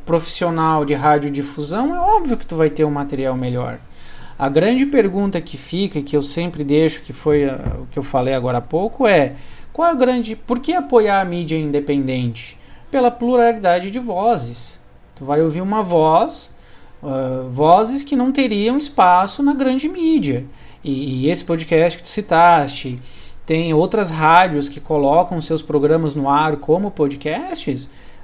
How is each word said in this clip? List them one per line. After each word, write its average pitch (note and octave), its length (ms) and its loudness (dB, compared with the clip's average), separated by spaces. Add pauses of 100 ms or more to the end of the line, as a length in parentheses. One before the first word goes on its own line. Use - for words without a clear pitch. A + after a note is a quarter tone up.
profissional D#3+ 800 0
de D3 80 0
radiodifusão, D3 1000 0
é F4+ 40 -2
óbvio F4 380 2
que - 80 -6
tu E3+ 100 -8
vai D#3+ 140 4
ter D#3 160 -2
um D3+ 60 0
material C#3 440 -4
melhor. B2 440 -4 (580)
A C#3 120 -2
grande G#3+ 360 4
pergunta G3+ 560 2
que D#3+ 160 -12
fica, F3 420 -4
e C#3 40 -4
que C#3+ 120 -4
eu C#3+ 60 2
sempre E3 420 -4
deixo, D3+ 380 2
que - 120 -16
foi, D3 320 2
ah, C3 360 -4
o - 60 -14
que - 100 -8
eu C3+ 60 -4
falei C3 300 0
agora B2 240 0
há - 40 -2
pouco, G#3+ 460 -2
é: D#3+ 280 4 (360)
qual E4+ 180 2
a E4 40 2
grande, B3 420 0
por A#3+ 240 -6
que D#4 140 -4
apoiar A3 480 2
a F#3 40 -2
mídia E3+ 320 -4
independente? C#3+ 1000 -2 (320)
Pela B3 220 2
pluralidade A3+ 800 2
de A#3+ 80 -6
vozes. F#3+ 800 -4 (360)
Tu - 80 -16
vai D3 180 0
ouvir E3 200 0
uma G#3 220 -2
voz, F3 680 2 (540)
ah, C3 460 -4
vozes F#3+ 540 4
que - 120 -4
não B3+ 160 2
teriam A#3 460 0
espaço F#3+ 640 2
na C#4+ 120 4
grande C4 340 0
mídia. D4+ 580 0 (380)
E, C3 420 -4
e D3+ 40 4
esse F3 140 -2
podcast E3 560 0
que - 40 -20
tu - 60 -16
citaste, D#3+ 920 2 (460)
tem E3 300 0
outras F#3 340 2
rádios D#3+ 580 4
que - 120 -12
colocam D#3 600 2
seus D#3 220 -4
programas D3+ 540 0
no C#3 120 -2
ar D3+ 300 2
como F#3 320 0
podcasts, D3+ 1000 -4 (360)